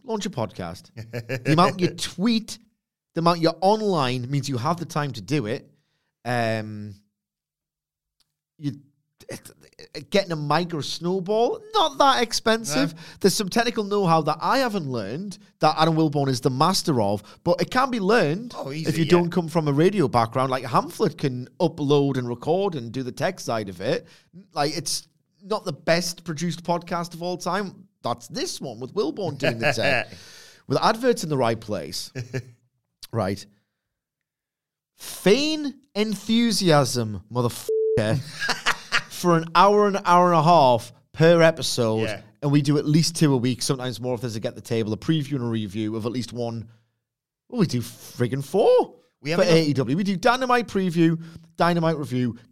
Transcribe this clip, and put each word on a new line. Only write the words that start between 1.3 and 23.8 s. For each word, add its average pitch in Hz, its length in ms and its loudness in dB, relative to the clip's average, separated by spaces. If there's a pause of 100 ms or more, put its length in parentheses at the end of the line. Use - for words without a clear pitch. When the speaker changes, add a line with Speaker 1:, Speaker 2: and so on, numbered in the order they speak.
Speaker 1:
The 139 100 4
amount 185 260 2
you 175 80 0
tweet, - 720 -4 (540)
the - 40 -4
amount 170 220 2
you're 165 200 2
online 170 720 0
means 139 180 -2
you 135 100 -4
have 156 180 -2
the 170 80 -10
time 147 300 -4
to 110 60 -12
do 117 260 -2
it. 117 220 -6 (560)
Um, 110 720 -4 (1600)
you, 143 180 -6 (540)
it, - 220 -16 (300)
uh, - 200 -18 (100)
getting 185 220 0
a 160 40 -4
mic 156 380 -2
or 160 40 -4
a 139 40 -6
snowball, 190 800 -2 (140)
not 311 240 0
that 262 240 4
expensive. 226 720 0
Speaker 2:
No. - 60 -20 (200)
Speaker 1:
There's 196 140 4
some 208 140 -2
technical 233 360 0
know-how 190 380 2
that 151 180 -2
I 202 180 0
haven't 208 320 -2
learned 127 480 -8 (220)
that 156 180 4
Adam 160 180 4
Wilborn 147 320 2
is 127 120 -2
the 143 100 0
master 151 500 2
of, 101 220 0 (220)
but 175 180 2
it 175 80 -4
can 262 200 0
be 240 100 -2
learned 202 560 0
Speaker 2:
Oh, - 140 -10
Speaker 1:
if 143 60 -10 (120)
Speaker 2:
easy, 147 120 -2
Speaker 1:
you 160 40 4
Speaker 2:
yeah. 135 60 0
Speaker 1:
don't 175 200 4
come 175 180 -2
from 151 200 0
a 143 40 2
radio 165 360 4
background. 123 420 0
Like, 131 140 -2
Hamflet 185 540 -2
can 123 300 -4 (120)
upload 147 580 2
and 123 100 -4
record 160 460 -2
and 117 180 -10
do 127 100 -6
the 123 100 -8
tech 185 280 -4
side 110 280 -4
of 90 120 -12